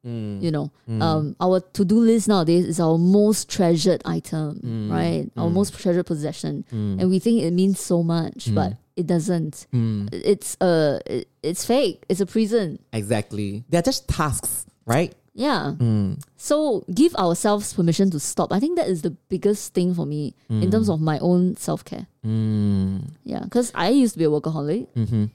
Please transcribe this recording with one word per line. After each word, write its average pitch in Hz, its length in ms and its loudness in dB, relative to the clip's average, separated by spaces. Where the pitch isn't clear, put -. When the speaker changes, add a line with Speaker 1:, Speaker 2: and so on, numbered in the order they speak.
Speaker 1:
Mm. 107 360 -8
Speaker 2:
You 170 80 0
know, 147 200 -4
Speaker 1:
Mm. 113 140 -2
Speaker 2:
um, 156 380 0
our 185 200 4
to-do 202 400 2
list 226 280 4
nowadays 175 360 4
is 160 160 -2
our 165 160 4
most 202 520 4
treasured 170 560 2
item, 156 600 -6
Speaker 1:
Mm. - 260 -6
Speaker 2:
right? 165 460 -2
Our 170 140 -2
Speaker 1:
Mm. - 40 0
Speaker 2:
most 196 220 0
treasured 180 300 0
possession. 156 680 -6
Speaker 1:
Mm. 190 280 -4
Speaker 2:
And 185 100 2
we 190 80 4
think 233 240 2
it 165 100 -2
means 185 280 2
so 175 220 0
much, 165 460 -2
Speaker 1:
Mm. 107 60 0
Speaker 2:
but 98 180 0
it 175 100 -2
doesn't. 165 680 -2
Speaker 1:
Mm. 110 380 0
Speaker 2:
It's - 480 -2
a, 160 440 2
it, - 240 -6
it's 170 240 -4
fake. 240 420 0
It's 180 120 0
a 196 60 2
prison. 214 520 0
Speaker 1:
Exactly. 104 760 -4
They're 170 140 2
just - 260 -2
tasks, - 560 -2
right? 135 260 0
Speaker 2:
Yeah. 220 440 -2
Speaker 1:
Mm. 104 420 0
Speaker 2:
So 294 480 0
give 294 220 4
ourselves 208 580 0
permission 180 360 2
to 156 100 -4
stop. - 320 -2
I 190 80 2
think 320 180 0
that - 100 0
is 175 140 -2
the 165 120 -4
biggest 202 460 -2
thing 180 200 2
for 170 120 -4
me 147 280 -6
in 113 200 0
Speaker 1:
Mm. - 20 2
Speaker 2:
terms 214 180 2
of 160 120 0
my 156 180 0
own 180 380 2
self-care. - 500 -8
Speaker 1:
Mm. 104 760 0
Speaker 2:
Yeah, - 260 -6
'cause 240 240 0
I 175 160 0
used 254 240 4
to - 40 -10
be 165 60 2
a 151 60 4
workaholic. 156 560 -2
Speaker 1:
Mm-hmm. 110 280 0